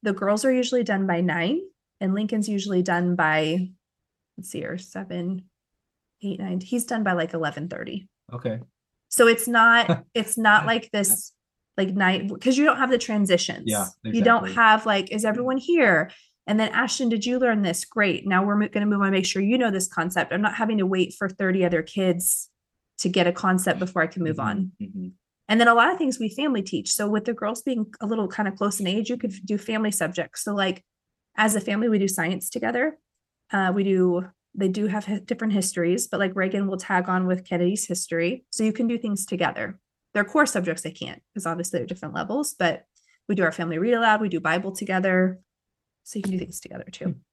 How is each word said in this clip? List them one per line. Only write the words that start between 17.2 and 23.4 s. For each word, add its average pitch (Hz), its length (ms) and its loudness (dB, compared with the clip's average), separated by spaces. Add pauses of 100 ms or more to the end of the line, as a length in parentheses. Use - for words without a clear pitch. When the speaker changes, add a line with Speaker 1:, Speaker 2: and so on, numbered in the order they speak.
Speaker 1:
you 247 120 0
learn 233 240 2
this?" 180 220 -2
Great. 202 420 0
Now 190 180 4
we're 202 120 2
mo-, 208 120 2
gonna 208 180 0
move 208 160 2
on, 196 100 2
make 190 140 2
sure 190 160 -2
you 220 160 2
know 240 120 2
this 190 180 -2
concept. 175 440 -2
I'm 190 100 0
not 214 120 0
having 220 240 0
to 190 80 2
wait 185 280 0
for 196 140 -4
thirty 190 360 0
other 170 180 2
kids 180 680 -2 (480)
to - 100 -2
get 180 180 4
a - 60 2
concept 185 460 0